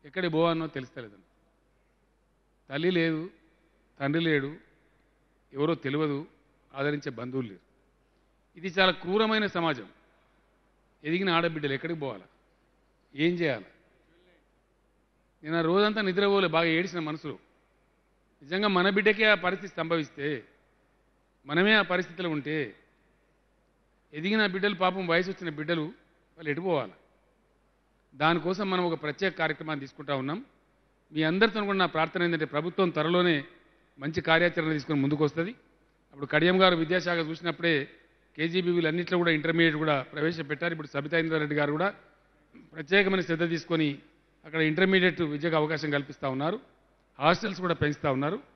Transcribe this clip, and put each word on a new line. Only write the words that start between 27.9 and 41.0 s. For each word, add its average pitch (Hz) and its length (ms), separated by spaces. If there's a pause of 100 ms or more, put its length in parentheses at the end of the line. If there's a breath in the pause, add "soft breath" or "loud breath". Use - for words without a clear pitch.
దానికోసం 170 540
మనం 180 140
ఒక 165 180
ప్రత్యేక 151 360
కార్యక్రమాన్ని 156 420
తీసుకుంటా 139 360
ఉన్నాం. 147 300 (680)
మీ 156 120
అందరితో 202 420
కూడా 196 120
నా 185 80
ప్రార్థన 160 380
ఏంటంటే, 165 220
ప్రభుత్వం 170 440
త్వరలోనే 165 560 (540)
మంచి 156 220
కార్యాచరణ 165 500
తీసుకొని 147 280
ముందుకు 143 240
వస్తది. 165 280 (580)
అప్పుడు 139 160
కడియం 175 360
గారు 185 140
విద్యాశాఖ 170 420
చూసినప్పుడే 165 720 (460)
కేజీబీవీలు 170 520
అన్నింటిలో 175 300
కూడా 170 140
ఇంటర్మీడియట్ 160 440
కూడా 151 260
ప్రవేశపెట్టారు. 156 720
ఇప్పుడు 151 160
సబితా 147 300